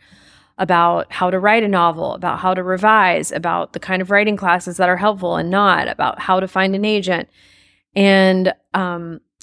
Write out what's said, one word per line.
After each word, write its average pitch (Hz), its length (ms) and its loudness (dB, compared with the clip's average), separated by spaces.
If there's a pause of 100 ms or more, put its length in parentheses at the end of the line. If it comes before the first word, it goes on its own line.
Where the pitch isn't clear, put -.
(580)
about 170 540 2
how 180 180 -2
to 185 80 0
write 208 260 2
a 208 40 0
novel, 170 460 0
about 180 260 -6
how 185 140 0
to 185 100 -4
revise, 185 680 2
about 170 400 -4
the - 60 -14
kind 185 220 -4
of 185 80 -8
writing 208 280 2
classes 180 400 -2
that 185 100 2
are 180 100 2
helpful 185 380 -2
and 165 160 -4
not, 180 380 2
about 135 280 -4
how 185 220 -2
to 190 80 -4
find 190 260 0
an 202 120 -2
agent. 196 420 -2 (640)
And, 190 600 4 (200)
um, 175 460 -6 (240)